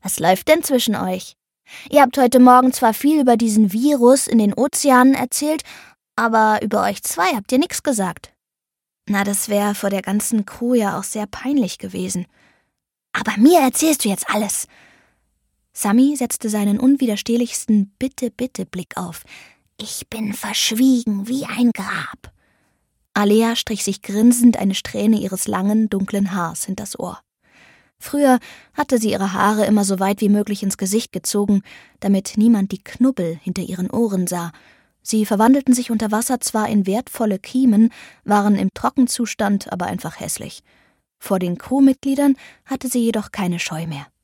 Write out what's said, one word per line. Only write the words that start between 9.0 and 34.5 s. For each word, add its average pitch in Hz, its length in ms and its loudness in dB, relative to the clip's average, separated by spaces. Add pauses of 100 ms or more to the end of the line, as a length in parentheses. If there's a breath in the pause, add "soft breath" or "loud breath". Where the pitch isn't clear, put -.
Na, 202 160 -2
das 202 260 -4
wär 208 240 0
vor 202 160 -6
der 190 120 -4
ganzen 208 440 -2
Crew 240 280 -4
ja 202 260 0
auch 196 40 -10
sehr 208 220 -8
peinlich 254 520 -4
gewesen. 185 480 -8 (880)
„Aber 208 240 -6
mir 311 220 6
erzählst 285 440 0
du 214 60 -2
jetzt - 200 -6
alles.“ - 380 -4 (1040 soft breath)
Sami 254 460 2
setzte 240 320 -6
seinen 208 300 0
unwiderstehlichsten 233 1200 0
Bitte-Bitte-Blick 240 1000 -8
auf. 175 260 -12 (540 loud breath)
„Ich - 320 -14
bin 214 240 -8
verschwiegen 220 920 -2
wie 262 180 -6
ein 233 260 0
Grab.“ - 640 -10 (800)
Alea 220 420 2
strich - 280 -6
sich 196 180 -6
grinsend 240 560 4
eine 196 180 0
Strähne 208 440 0
ihres 190 280 -6
langen, 208 420 0
dunklen 196 440 -2
Haars 170 320 -6
hinters 196 320 -10
Ohr. 180 220 -10 (800 soft breath)
Früher 269 420 2 (340 loud breath)
hatte 269 240 -2
sie 214 140 0
ihre 190 220 -2
Haare 208 320 2
immer 208 180 2
so 190 160 -2
weit 196 220 -2
wie 208 80 2
möglich 208 340 0
ins 196 140 -4
Gesicht 202 340 -4
gezogen, 202 520 -2 (360 loud breath)
damit 196 380 -2
niemand 214 340 2
die 185 100 -10
Knubbel 185 600 -2
hinter 185 200 -6
ihren 180 280 -6
Ohren 202 360 -2
sah. 170 280 -6 (480 soft breath)